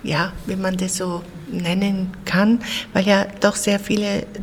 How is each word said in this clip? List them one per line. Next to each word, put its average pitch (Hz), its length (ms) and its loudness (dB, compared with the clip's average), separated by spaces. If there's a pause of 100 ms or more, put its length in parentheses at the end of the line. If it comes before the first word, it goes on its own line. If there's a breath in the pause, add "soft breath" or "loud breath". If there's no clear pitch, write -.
ja, 175 320 -2 (140)
wie 202 80 -2
man 190 220 0
das 185 200 -2
so 180 240 -4 (300)
nennen 185 720 0
kann, 214 380 4 (300 loud breath)
weil 190 140 2
ja 196 200 6 (140)
doch 202 140 4
sehr 202 240 2
viele 208 460 0 (180)